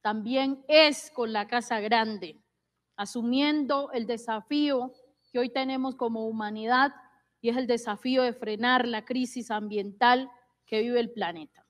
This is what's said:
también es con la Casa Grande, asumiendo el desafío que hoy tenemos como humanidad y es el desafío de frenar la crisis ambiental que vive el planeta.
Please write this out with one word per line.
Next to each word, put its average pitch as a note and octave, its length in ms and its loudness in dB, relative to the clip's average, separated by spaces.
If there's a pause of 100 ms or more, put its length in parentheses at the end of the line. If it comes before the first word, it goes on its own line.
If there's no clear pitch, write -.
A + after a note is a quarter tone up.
también B3+ 640 -2
es D4+ 440 6
con A3+ 220 -4
la G#3 140 -2
Casa A#3+ 340 -2
Grande, G#3+ 600 0 (560)
asumiendo C#4 960 0
el A#3 140 -4
desafío A#3+ 840 -2 (380)
que B3+ 80 -4
hoy B3 120 0
tenemos C4 440 -2
como A3+ 320 -4
humanidad A3 680 0 (460)
y A#3 100 -2
es A#3+ 60 0
el B3+ 100 -2
desafío A#3 560 0
de B3 100 0
frenar A#3+ 560 0
la A3 160 -4
crisis B3 460 -6
ambiental G#3+ 800 2 (340)
que A3 160 -2
vive A#3+ 180 2
el A#3 140 -2
planeta. E3+ 580 -8